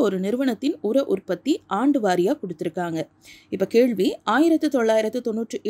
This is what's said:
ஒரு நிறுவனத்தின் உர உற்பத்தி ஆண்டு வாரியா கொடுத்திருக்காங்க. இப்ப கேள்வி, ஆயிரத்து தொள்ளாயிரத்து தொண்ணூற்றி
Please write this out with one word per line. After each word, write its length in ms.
ஒரு 140
நிறுவனத்தின் 560
உர 140
உற்பத்தி 400
ஆண்டு 280
வாரியா 340
கொடுத்திருக்காங்க. 600
இப்ப 240
கேள்வி, 320
ஆயிரத்து 400
தொள்ளாயிரத்து 520
தொண்ணூற்றி 320